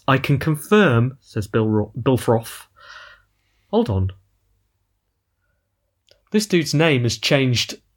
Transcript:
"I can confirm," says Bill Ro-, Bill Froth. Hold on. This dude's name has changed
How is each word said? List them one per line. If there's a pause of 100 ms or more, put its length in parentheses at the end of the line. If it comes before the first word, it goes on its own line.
"I
can
confirm,"
says
Bill
Ro-, (100)
Bill
Froth. (1040)
Hold
on. (2250)
This
dude's
name
has
changed (220)